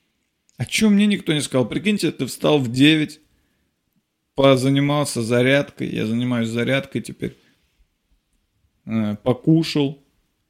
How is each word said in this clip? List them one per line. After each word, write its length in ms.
О 80
чём 280
мне 120
никто 280
не 80
сказал? 260
Прикиньте, 440
ты 140
встал 320
в 140
девять, 480
позанимался 880
зарядкой, 680
я 180
занимаюсь 420
зарядкой 520
теперь, 360
э, 360
покушал, 800